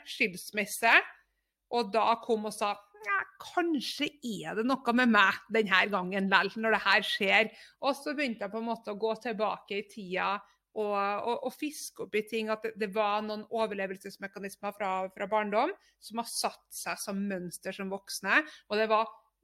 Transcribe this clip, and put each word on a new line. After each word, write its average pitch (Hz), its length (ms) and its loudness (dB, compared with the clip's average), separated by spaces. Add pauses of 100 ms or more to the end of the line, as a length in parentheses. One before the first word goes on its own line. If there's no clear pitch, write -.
skilsmisse, 208 840 0 (800)
og 233 200 0
da 214 320 4
kom 214 220 0
og 208 80 -6
sa, 208 220 -2 (320)
«Ja, 403 160 0 (160)
kanskje 311 680 -2 (180)
er 170 300 -6
det 220 100 0
noe 262 280 0
med 247 160 4
meg 202 240 8 (200)
den 220 140 4
her 190 200 6
gangen 196 420 0
lell, 190 260 6
når 220 180 0
det 196 80 4
her 202 240 6
skjer.» 208 460 2 (300)
Og 269 140 2
så 294 200 -6
begynte 254 260 -2
jeg 196 100 -6
på 214 60 -6
en 226 100 -6
måte 226 240 -6
å 202 80 -8
gå 220 220 0
tilbake 202 560 -2
i - 100 -6
tida 185 540 -2 (360)
og, 208 200 0
og, 202 500 -2
og 254 60 -8
fiske - 520 -10
opp 190 100 -6
i 214 120 0
ting, 220 260 -4
at 220 120 -8
det, - 120 -6
det 208 160 -4
var 208 320 0
noen 214 240 -8
overlevelsesmekanismer 196 1300 -6
fra, 190 360 -2
fra 202 160 -6
barndom 214 420 2 (280)
som 226 220 -8
har 226 80 -6
satt - 440 -6
seg 180 280 -8
som 196 280 -6
mønster 185 460 -8
som 196 140 -8
voksne, 202 540 0 (260)
og 208 80 0
det 214 140 4
var 220 160 4 (360)